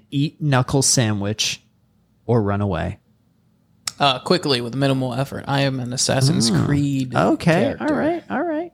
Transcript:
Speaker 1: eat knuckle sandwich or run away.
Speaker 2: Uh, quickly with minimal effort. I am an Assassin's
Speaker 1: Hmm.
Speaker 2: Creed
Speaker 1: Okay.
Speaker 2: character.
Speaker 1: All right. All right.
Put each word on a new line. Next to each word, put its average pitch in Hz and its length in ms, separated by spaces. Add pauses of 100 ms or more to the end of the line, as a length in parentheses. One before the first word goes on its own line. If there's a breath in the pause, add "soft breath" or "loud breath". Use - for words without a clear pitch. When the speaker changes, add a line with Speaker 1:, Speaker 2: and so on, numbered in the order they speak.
(120)
Speaker 1:
eat 143 300
knuckle 135 420
sandwich 107 800 (640)
or 123 160
run 101 180
away. 92 380 (1000)
Speaker 2:
Uh, 135 200
quickly 151 420
with 120 140
minimal 131 400
effort. 139 320
I 139 140
am 135 180
an 123 140
Assassin's 143 560
Speaker 1:
Hmm. 156 160
Speaker 2:
Creed 139 500
Speaker 1:
Okay. 170 360
Speaker 2:
character. - 360
Speaker 1:
All 302 80
right. 320 340
All 269 140
right. 339 300